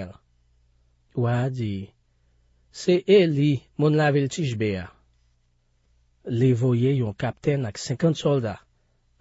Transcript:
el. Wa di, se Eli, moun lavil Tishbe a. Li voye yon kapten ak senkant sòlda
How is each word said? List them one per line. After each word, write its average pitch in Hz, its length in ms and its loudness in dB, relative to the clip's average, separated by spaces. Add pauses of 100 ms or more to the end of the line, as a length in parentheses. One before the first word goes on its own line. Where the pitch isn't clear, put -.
el. 92 160 -12 (1040)
Wa 120 320 0
di, 101 400 -6 (800)
se 180 320 0
Eli, 151 540 4 (180)
moun 151 240 2
lavil 143 320 2
Tishbe 110 480 -2
a. 87 80 -12 (1400)
Li 127 240 2
voye 123 400 0
yon 113 240 -4
kapten 139 480 -4
ak 104 160 -10
senkant 151 360 0
sòlda 127 380 -2 (640)